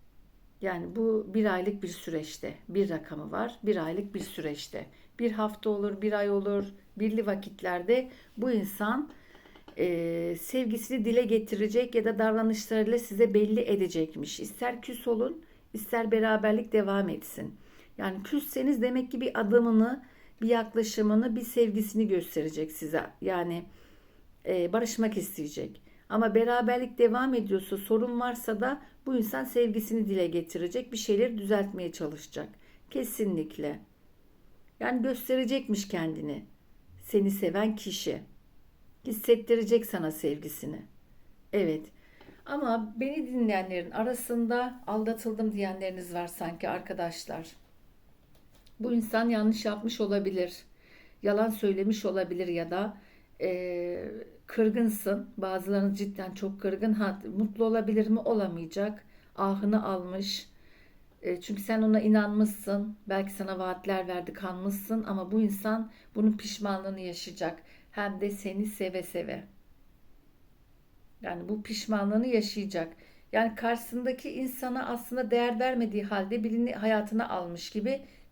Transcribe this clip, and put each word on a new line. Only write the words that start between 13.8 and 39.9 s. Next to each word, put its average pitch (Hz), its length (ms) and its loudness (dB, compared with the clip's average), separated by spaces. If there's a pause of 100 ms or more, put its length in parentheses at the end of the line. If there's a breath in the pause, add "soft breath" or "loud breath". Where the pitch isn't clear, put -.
İster 233 420 -6
küs 240 260 -8
olun, 240 340 0 (300 loud breath)
ister 220 380 -2
beraberlik 214 640 4
devam 196 360 4
etsin. - 460 -8 (440 loud breath)
Yani 196 240 -4
küsseniz 269 600 0
demek 254 280 0
ki 240 100 -4
bir 247 200 -2
adımını, 233 640 6 (380 loud breath)
bir 220 60 2
yaklaşımını, 220 880 4
bir 247 40 -2
sevgisini 214 680 2
gösterecek 156 640 0
size. 160 340 -2 (140)
Yani, 175 440 -2 (800 soft breath)
e, 175 260 0
barışmak 220 440 0
isteyecek. - 640 -6 (260 soft breath)
Ama 214 260 2
beraberlik 240 640 2
devam 240 360 6
ediyorsa, 196 420 0
sorun 240 440 0
varsa 240 400 -2
da 269 220 -2 (240 loud breath)
bu 262 100 0
insan 254 280 0
sevgisini 220 640 2
dile 190 180 2
getirecek, 170 640 -4
bir 226 40 -6
şeyleri 220 420 2
düzeltmeye 196 540 0
çalışacak. 156 560 -8 (420 soft breath)
Kesinlikle. 165 880 -2 (1040)
Yani 240 220 0
gösterecekmiş 254 840 0
kendini. 156 560 -4 (580)
Seni 202 280 2
seven 202 460 0
kişi. 156 460 -6 (840)
Hissettirecek 226 800 2
sana 160 240 -2